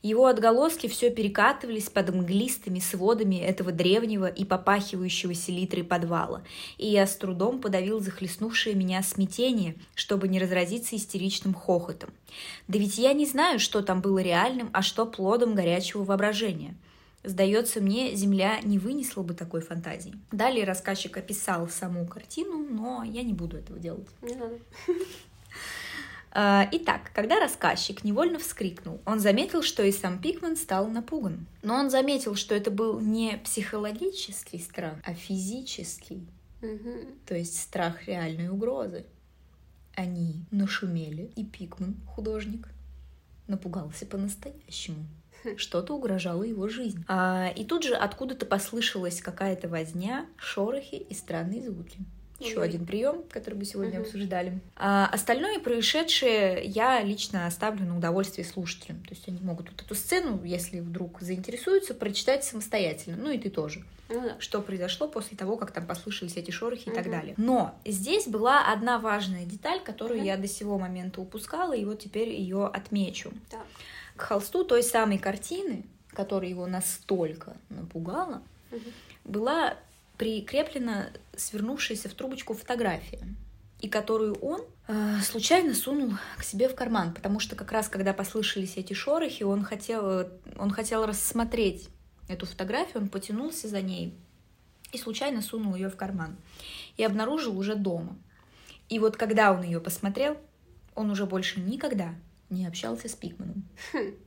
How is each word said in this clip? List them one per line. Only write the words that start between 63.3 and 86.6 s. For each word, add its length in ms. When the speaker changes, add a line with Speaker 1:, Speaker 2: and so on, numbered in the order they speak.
Speaker 1:
и 80
ты 100
тоже. 360
Speaker 2:
Ну 100
да. 180
Speaker 1:
Что 220
произошло 480
после 300
того, 180
как 160
там 140
послышались 500
эти 140
шорохи 400
и 20
так 140
Speaker 2:
Мгм. 60
Speaker 1:
далее. 260
Но 360
здесь 420
была 420
одна 280
важная 480
деталь, 360
которую 360
Speaker 2:
Мгм. 80
Speaker 1:
я 100
до 100
сего 320
момента 440
упускала, 520
и 120
вот 140
теперь 280
ее 380
отмечу. 640
Speaker 2:
Так. 160
Speaker 1:
К 60
холсту 420
той 180
самой 360
картины, 680
которая 380
его 160
настолько 920
напугала, 720
Speaker 2:
Мгм. 120
Speaker 1:
была 500
прикреплена 880
свернувшаяся 720
в 60
трубочку 400
фотография, 680
и 60
которую 480
он, 260
э, 340
случайно 520
сунул 380
к 40
себе 280